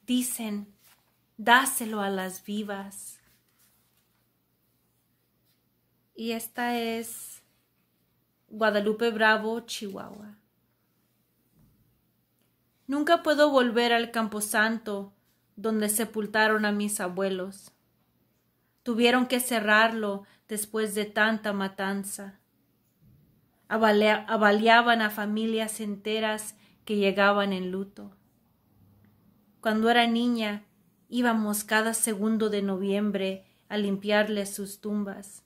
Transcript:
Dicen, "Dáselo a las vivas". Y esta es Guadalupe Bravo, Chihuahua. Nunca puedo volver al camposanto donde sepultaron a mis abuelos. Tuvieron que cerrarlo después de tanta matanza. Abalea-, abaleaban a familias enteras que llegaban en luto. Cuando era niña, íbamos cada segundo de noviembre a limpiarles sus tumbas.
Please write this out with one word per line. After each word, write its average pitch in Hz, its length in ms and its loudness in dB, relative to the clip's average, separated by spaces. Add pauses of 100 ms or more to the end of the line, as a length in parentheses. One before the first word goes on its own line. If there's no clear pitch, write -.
Dicen, 220 640 -4 (640)
"Dáselo 233 640 2
a 196 100 0
las 185 340 -6
vivas". 202 720 -10 (3000)
Y 226 160 -8
esta 240 480 -4
es 226 640 -8 (1040)
Guadalupe 214 600 0
Bravo, 220 500 2
Chihuahua. 208 800 -14 (2500)
Nunca 302 380 2
puedo 294 260 4
volver 240 420 4
al 233 200 0
camposanto 214 1000 -4 (440)
donde 214 320 -2
sepultaron 214 800 0
a 208 40 2
mis 208 300 -2
abuelos. 190 720 -6 (1120)
Tuvieron 240 420 4
que 247 140 0
cerrarlo 214 840 2 (220)
después 214 480 -4
de 208 120 -2
tanta 214 460 0
matanza. 196 840 -6 (1300)
Abalea-, 214 600 4
abaleaban 226 720 6
a 214 80 0
familias 220 720 -4
enteras 214 760 -4 (300)
que 214 120 -2
llegaban 202 580 4
en 185 180 -6
luto. 196 420 -10 (1500)
Cuando 220 280 2
era 240 180 6
niña, 233 600 -2 (420)
íbamos 220 560 0
cada 220 300 0
segundo 220 560 0
de 208 100 -2
noviembre 196 840 -2 (240)
a 208 80 -4
limpiarles 202 760 0
sus 196 260 -10
tumbas. 202 640 -8